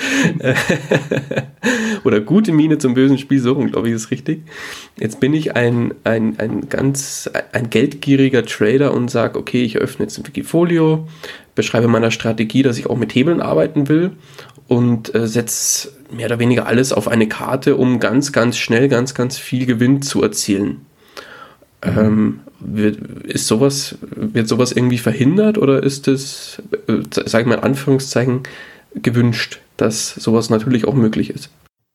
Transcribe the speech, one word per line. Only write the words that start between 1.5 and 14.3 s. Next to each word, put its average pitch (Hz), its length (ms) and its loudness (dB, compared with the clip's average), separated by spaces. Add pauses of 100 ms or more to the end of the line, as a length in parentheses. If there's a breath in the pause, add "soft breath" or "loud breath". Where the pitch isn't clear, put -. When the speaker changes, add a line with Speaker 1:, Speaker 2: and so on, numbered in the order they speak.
Speaker 1:
Oder 107 180 2
gute 180 300 2
Miene 151 280 4
zum 127 160 0
bösen 131 240 4
Spiel, 139 220 0
so 123 120 0
rum, 139 180 0
glaub - 160 -2
ich, 117 60 0
ist 113 180 -6
richtig. 156 320 -6 (560 loud breath)
Jetzt - 220 -6
bin 135 140 2
ich 156 200 -2
ein, 120 480 2
ein, 110 380 0
ein 110 280 -4
ganz, - 640 -2 (220)
ein 117 180 -4
geldgieriger 131 720 2
Trader 127 480 2
und 120 160 0
sag, 117 280 0
okay, 120 260 -2
ich 113 160 -2
öffne - 280 -2
jetzt - 120 -12
ein - 80 -12
Wikifolio, 160 800 0 (480 loud breath)
beschreibe 113 320 2
meiner 113 240 4
Strategie, 113 540 0
dass 120 140 2
ich - 100 -6
auch 120 80 -2
mit 113 180 -4
Hebeln 151 260 4
arbeiten 151 480 0
will 165 240 2 (540 loud breath)